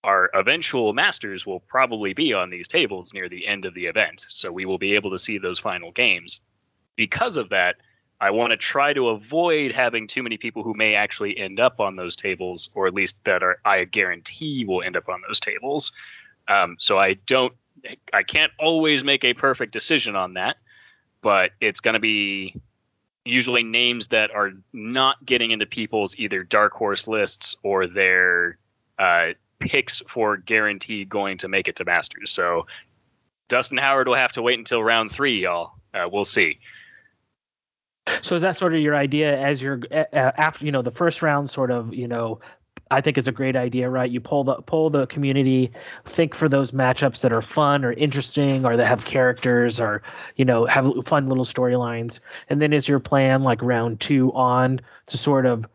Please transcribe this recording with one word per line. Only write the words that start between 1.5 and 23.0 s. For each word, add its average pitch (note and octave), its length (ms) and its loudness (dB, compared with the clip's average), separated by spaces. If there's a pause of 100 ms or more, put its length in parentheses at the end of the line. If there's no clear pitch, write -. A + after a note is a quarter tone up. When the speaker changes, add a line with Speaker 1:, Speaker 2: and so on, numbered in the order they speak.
Speaker 1:
probably A2+ 540 -2
be C#3+ 180 0
on F#2 160 0
these F2+ 200 -12
tables G2+ 440 -2
near F#2+ 160 -10
the F2+ 180 -12
end G2 200 -4
of F2 80 -10
the F2 100 -8
event. E2+ 460 -2
So - 200 -6
we F#2 140 -8
will F#2 140 -2
be G2 160 0
able G2+ 160 0
to F#2 80 -6
see G#2+ 180 -4
those F#2 220 -6
final F2 340 -8
games. F2+ 480 -2 (560)
Because E3 400 -2
of A2 140 -4
that, F2+ 260 2 (440)
I G2 100 2
wanna A2+ 260 2
try C#3+ 360 0
to C3 160 0
avoid C#3+ 640 0
having A#2 340 0
too B2+ 160 -6
many A2+ 140 -6
people A2 260 -8
who A2 120 -6
may G#2+ 200 2
actually G#2 420 -2
end G2 220 -8
up B2 220 0
on G2 160 -2
those F2 180 -6
tables, F2+ 580 -6
or F#2+ 140 -2
at F2+ 80 -2
least G2 300 -2
that F#2 180 0
are, F#2 220 0
I G2 200 2
guarantee G#2 800 -4
will F#2 180 -2
end F2+ 140 -6
up E2+ 120 -6
on F2+ 180 -8
those - 140 0
tables. C3+ 500 -2 (560)
Um, F2+ 320 2
so G2 200 2
I F#2+ 160 4
don't, B2+ 380 0 (600)
I G2+ 100 2
can't D#3 380 0
always D#3 420 2
make C#3 220 2
a B2 100 4
perfect B2+ 380 0
decision A#2 420 0
on F#2 200 -2
that, G2 220 -2 (640)
but G2 300 4 (100)
it's G#2+ 200 0
gonna A2 180 0
be G2+ 560 -2 (680)